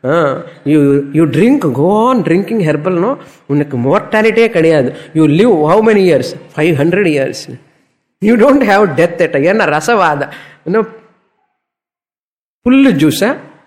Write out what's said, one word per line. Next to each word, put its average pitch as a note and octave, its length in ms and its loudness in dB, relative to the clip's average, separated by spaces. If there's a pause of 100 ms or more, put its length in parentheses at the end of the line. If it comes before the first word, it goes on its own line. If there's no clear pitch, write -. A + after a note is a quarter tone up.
(100)
Uh, D#3 200 0 (420)
you, D#3 80 4 (360)
you E3 80 2 (120)
drink, A#3+ 280 2 (160)
go E3 80 0 (160)
on B3+ 240 0
drinking G3 400 -2
herbal, D3+ 360 -4
no? A#3+ 60 -2 (420)
உனக்கு C#3+ 240 -2 (100)
மோர்டாலிட்டியே A3 680 0
கிடையாது. D#3+ 320 2 (300)
You D#3 80 4 (140)
live A#3 120 4 (180)
how G3+ 80 4 (100)
many G3+ 220 2
years? C3 200 0 (260)
Five D#3 260 0
hundred F3+ 340 0
years. C3+ 240 -4 (880)
You A#3 160 4
don't C4+ 260 4
have G3+ 160 4 (140)
death E3+ 260 -2
at D3 100 -4
all. C#3 140 0
ஏன்னா G#3 240 0
ரசவாதா. D#3 540 -2 (360)
இன்னும் G#3 240 -2 (1800)
புல்லு C4 280 4 (100)
ஜூஸா? D#3 280 0 (360)